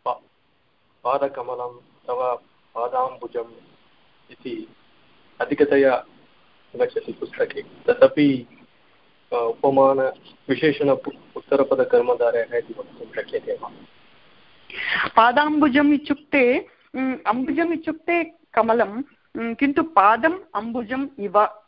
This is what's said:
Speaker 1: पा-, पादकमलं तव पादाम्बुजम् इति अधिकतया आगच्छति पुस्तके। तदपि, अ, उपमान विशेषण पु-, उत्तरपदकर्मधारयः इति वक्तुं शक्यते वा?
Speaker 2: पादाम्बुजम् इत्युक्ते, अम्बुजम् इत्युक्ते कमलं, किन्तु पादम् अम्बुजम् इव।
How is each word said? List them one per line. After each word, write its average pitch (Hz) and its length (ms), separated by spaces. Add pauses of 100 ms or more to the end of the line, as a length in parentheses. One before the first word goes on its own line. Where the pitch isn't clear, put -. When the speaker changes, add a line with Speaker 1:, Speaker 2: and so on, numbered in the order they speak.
Speaker 1:
पा-, - 180 (800)
पादकमलं 123 720 (280)
तव 123 300 (380)
पादाम्बुजम् 120 760 (800)
इति 117 380 (720)
अधिकतया 139 540
आगच्छति - 1200
पुस्तके। - 500
तदपि, 135 840 (840)
अ, 120 40
उपमान 135 640 (480)
विशेषण 139 460
पु-, - 420
उत्तरपदकर्मधारयः 120 1200
इति 113 200
वक्तुं - 440
शक्यते - 300
वा? - 180 (1500)
Speaker 2:
पादाम्बुजम् 294 800
इत्युक्ते, 285 760 (580)
अम्बुजम् 269 460
इत्युक्ते 330 600 (220)
कमलं, 226 480 (520)
किन्तु 277 280
पादम् 247 560 (160)
अम्बुजम् 233 540 (100)
इव। 202 300 (200)